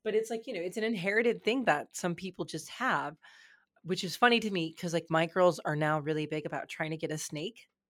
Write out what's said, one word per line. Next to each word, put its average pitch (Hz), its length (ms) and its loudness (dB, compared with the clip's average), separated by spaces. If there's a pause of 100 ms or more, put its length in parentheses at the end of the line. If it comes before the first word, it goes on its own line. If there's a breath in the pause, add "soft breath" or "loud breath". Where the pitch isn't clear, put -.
But 214 120 -2
it's 220 160 2
like, 226 160 -6
you 262 80 -6
know, 170 80 -4
it's 180 160 -6
an 214 60 0
inherited 220 600 2
thing 233 220 2
that 147 280 2
some 175 200 -2
people 180 320 -8
just - 240 -8
have, 156 480 -2 (640 soft breath)
which 180 200 -2
is 170 140 -4
funny 240 240 6
to 220 100 -2
me, 165 220 -2
'cause, 170 220 -6
like, 165 160 -2
my 160 160 4
girls 180 320 6
are 147 180 -2
now 151 240 2
really 151 260 -2
big 156 200 -4
about 156 240 -8
trying 156 220 -4
to 160 40 -6
get 156 160 -4
a 156 60 -4
snake. 156 500 -8 (220)